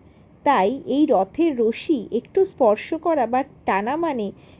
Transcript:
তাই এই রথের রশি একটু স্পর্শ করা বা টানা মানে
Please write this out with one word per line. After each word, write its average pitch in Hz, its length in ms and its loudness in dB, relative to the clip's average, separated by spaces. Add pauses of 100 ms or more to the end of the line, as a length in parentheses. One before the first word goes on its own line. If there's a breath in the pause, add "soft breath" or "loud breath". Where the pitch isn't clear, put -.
(440 soft breath)
তাই 254 420 2
এই 285 240 2
রথের 254 500 0
রশি 226 520 -2
একটু 294 340 0
স্পর্শ 226 480 0
করা 320 340 0
বা 254 160 -2 (220)
টানা 214 300 -2
মানে 277 360 -4 (280 loud breath)